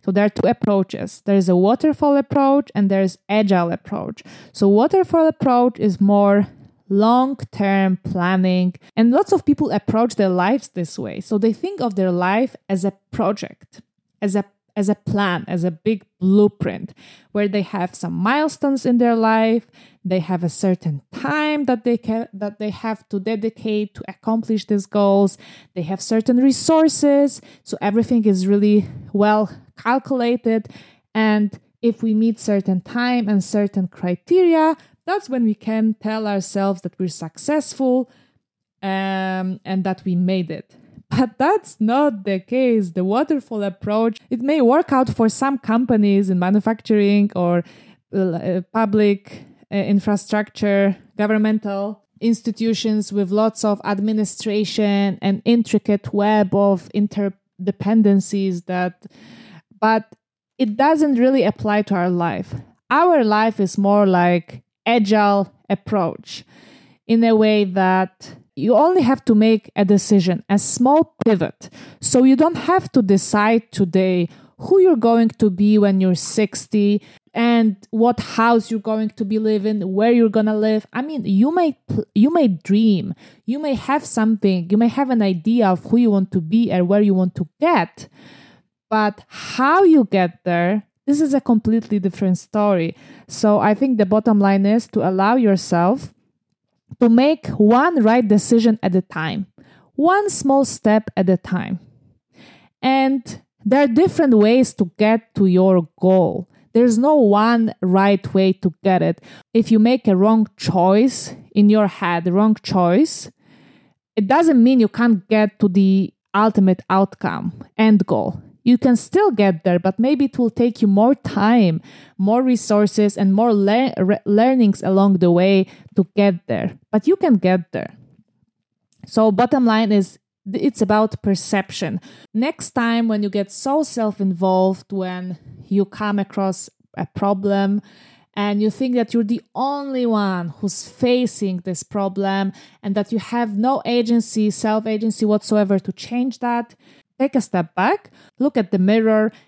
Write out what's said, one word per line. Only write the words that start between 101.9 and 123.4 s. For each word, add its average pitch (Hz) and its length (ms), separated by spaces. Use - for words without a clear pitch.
And 269 640
there 233 180
are 285 60
different 294 460
ways 220 400
to 180 240
get 220 380
to 196 100
your 180 420
goal. 185 500
There's 233 260
no 294 180
one 220 640
right 196 520
way 190 220
to 185 180
get 185 180
it. 165 180
If 226 200
you 226 60
make 240 280
a 196 100
wrong 214 400
choice 196 800
in 208 180
your 214 160
head, 175 460
wrong 214 300
choice, 185 680
it 208 140
doesn't 294 340
mean 254 160
you 220 100
can't 226 400
get 214 320
to 208 80
the 190 440
ultimate 196 560
outcome, - 760
end 214 300
goal. - 340
You 240 140
can 247 160
still 381 380
get 196 320
there, 175 160
but 185 180
maybe 269 280
it - 120
will 247 100
take 233 320
you 226 60
more 214 300
time, 202 680
more 220 280
resources, 208 760
and 196 160
more 226 180